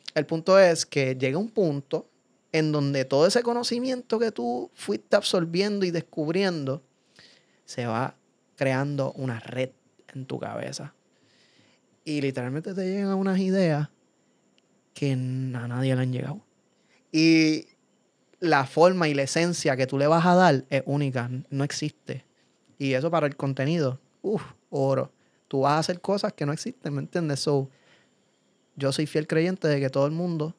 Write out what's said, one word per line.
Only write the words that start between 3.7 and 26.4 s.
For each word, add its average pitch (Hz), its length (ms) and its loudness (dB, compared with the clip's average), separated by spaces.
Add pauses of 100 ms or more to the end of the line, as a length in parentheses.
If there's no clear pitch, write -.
que 226 140 0
tú 240 420 -6
fuiste - 420 0
absorbiendo 190 720 0
y 175 40 0
descubriendo 160 920 -2 (840)
se 120 220 -8
va 117 300 -4 (400)
creando 135 560 -2
una 127 280 -6
red 123 300 -6 (420)
en 131 140 -12
tu 131 120 -8
cabeza. 123 560 -10 (1120)
Y 151 160 -4
literalmente 139 540 -4
te 190 140 -4
llegan 196 260 -2
unas 190 240 0
ideas 185 500 2 (1040)
que 139 180 -2
n-, 127 440 -4
a 120 120 -8
nadie 127 260 0
le 127 80 2
han 127 100 -2
llegado. 139 280 -6 (720)
Y 160 540 4 (720)
la 151 260 4
forma 175 420 4
y 147 60 0
la 139 80 0
esencia 165 540 0
que 131 100 0
tú 135 120 -2
le 139 80 2
vas 165 200 4
a 180 80 6
dar 165 360 6
es 139 160 0
única, 135 400 -2
n-, 127 240 -8
no 139 140 -2
existe. 143 600 -8 (540)
Y 135 160 0
eso 143 160 0
para 160 160 2
el 135 100 -4
contenido, 135 640 -2 (220)
uf, 196 200 -2 (280)
oro. 135 420 0 (340)
Tú 139 140 -2
vas 139 140 4
a 156 40 2
hacer 175 220 -4
cosas 202 320 -2
que 147 140 -6